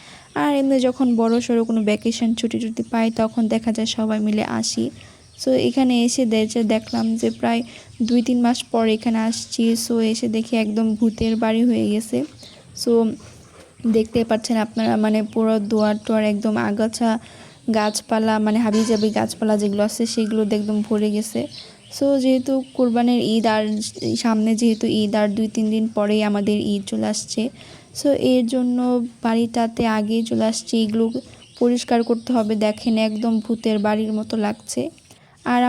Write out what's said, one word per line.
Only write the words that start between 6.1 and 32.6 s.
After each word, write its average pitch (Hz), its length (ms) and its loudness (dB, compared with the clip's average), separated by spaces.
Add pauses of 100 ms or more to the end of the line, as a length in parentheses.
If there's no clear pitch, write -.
দে-, 220 260 2
যে 240 120 0
দেখলাম 220 420 -2 (100)
যে 226 140 0
প্রায় 233 300 -2 (420)
দুই 233 200 2
তিন 247 200 0
মাস 240 220 2
পর 226 240 0
এখানে 220 300 0
আসছি। 226 440 -2 (140)
So, 226 160 -4 (200)
এসে 226 160 -4
দেখি 220 280 -2
একদম 220 380 0
ভূতের 226 420 0
বাড়ি 226 280 2
হয়ে 226 260 2
গেছে। 220 280 -2 (580)
So, - 140 -2 (1080)
দেখতে 220 280 0
পাচ্ছেন 226 320 -2
আপনারা, 220 400 0
মানে, 214 260 2
পুরো 220 320 0 (160)
দুয়ার 214 280 2
টুয়ার 214 260 0
একদম 214 320 0
আগাছা, 226 540 0 (640)
গাছপালা, 220 640 0
মানে, 214 200 2
হাবিজাবি 220 520 2
গাছপালা 214 460 -2
যেগুলো 208 260 0
আছে, 214 240 -2
সেগুলো 220 380 0
দিয়ে 208 160 0
একদম 214 220 -2
ভরে 214 280 0
গেছে। 214 300 -4 (560)
So, - 80 -2 (140)
যেহেতু 262 340 2 (240)
কোরবানির 240 440 2 (140)
ঈদ 226 120 2
আর 220 180 2 (520)
সামনে 220 380 2
যেহেতু 220 320 2
ঈদ 214 280 0
আর 214 140 2
দুই 214 200 -2
তিন 220 220 -2
দিন 220 180 0
পরেই 214 340 0
আমাদের 208 380 0
ঈদ 202 260 -2
চলে 220 200 -4
আসছে। - 360 -4 (520)
So, - 140 -2 (240)
এর 254 140 4
জন্য 247 320 0 (440)
বাড়িটাতে 233 640 0
আগেই 220 360 0
চলে 226 220 -2
আসছি, 220 380 -2
এগুলো 220 220 0 (540)
পরিষ্কার 240 440 2
করতে 226 300 -2
হবে। 220 240 0
দেখেন, 214 420 0